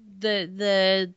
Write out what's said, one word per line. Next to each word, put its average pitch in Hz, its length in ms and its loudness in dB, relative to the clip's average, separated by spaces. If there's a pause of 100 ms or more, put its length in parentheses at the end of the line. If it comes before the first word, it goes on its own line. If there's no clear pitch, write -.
(200)
the, 202 360 -2
the, 190 600 2